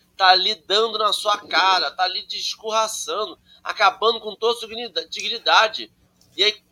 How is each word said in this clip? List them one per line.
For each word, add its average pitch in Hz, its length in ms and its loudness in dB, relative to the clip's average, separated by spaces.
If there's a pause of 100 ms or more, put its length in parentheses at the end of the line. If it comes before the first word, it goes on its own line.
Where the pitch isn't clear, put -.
(160)
tá 190 140 2
ali 185 260 4
dando 214 420 0
na 214 140 0
sua 208 260 0
cara, 170 540 2
tá 185 120 -4
ali 185 220 -4
te - 120 -12
escorraçando, 214 1000 -6 (240)
acabando 214 600 0
com 214 140 -10
toda 226 200 -2
a 233 40 -14
sua 220 100 -14
dignida-, 220 400 -10
dignidade. 208 800 0 (460)
E 196 60 2
aí, 214 120 0 (160)